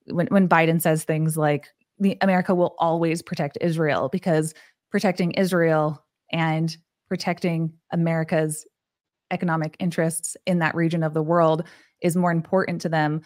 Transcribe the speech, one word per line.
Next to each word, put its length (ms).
when, 220
when 200
Biden 320
says 240
things 320
like, 320
"The, 220
America 340
will 240
always 440
protect 400
Israel," 480
because 420
protecting 420
Israel 720
and 440
protecting 640
America's 760
economic 480
interests 580
in 120
that 160
region 280
of 100
the 100
world 420
is 160
more 140
important 500
to 80
them 380